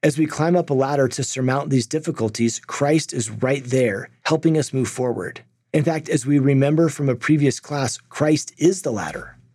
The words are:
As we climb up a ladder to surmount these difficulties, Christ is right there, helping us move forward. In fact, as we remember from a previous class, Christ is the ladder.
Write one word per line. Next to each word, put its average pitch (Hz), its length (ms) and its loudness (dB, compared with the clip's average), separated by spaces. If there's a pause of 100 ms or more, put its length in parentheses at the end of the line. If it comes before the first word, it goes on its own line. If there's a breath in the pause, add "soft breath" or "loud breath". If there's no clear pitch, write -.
As 151 140 2
we 156 100 2
climb 160 280 0
up 170 160 0
a 143 40 2
ladder 135 340 2
to 127 160 -4
surmount 131 460 -2
these 131 160 2
difficulties, 117 760 -2
Christ 147 520 0
is 110 180 -6
right 127 340 -2
there, 123 460 0 (160)
helping 160 320 2
us 139 140 -2
move 131 160 0
forward. 117 520 -6 (320)
In 156 100 2
fact, 160 260 -2
as 160 160 0
we 143 140 2
remember 143 500 4
from 143 200 -2
a 127 80 0
previous 143 420 2
class, 139 380 -6
Christ - 640 -2
is 185 240 2
the 135 100 -4
ladder. - 440 -8 (180)